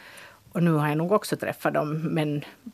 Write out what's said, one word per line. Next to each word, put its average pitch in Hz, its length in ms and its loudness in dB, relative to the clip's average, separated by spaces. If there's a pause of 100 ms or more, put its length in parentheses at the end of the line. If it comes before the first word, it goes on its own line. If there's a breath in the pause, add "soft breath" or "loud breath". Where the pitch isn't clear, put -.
(520 loud breath)
Och 170 100 0
nu 170 100 6
har 151 160 2
jag 151 100 0
nog 175 140 0
också 208 240 0
träffat - 380 -2
dem, 151 240 0
men 151 460 -2 (300 loud breath)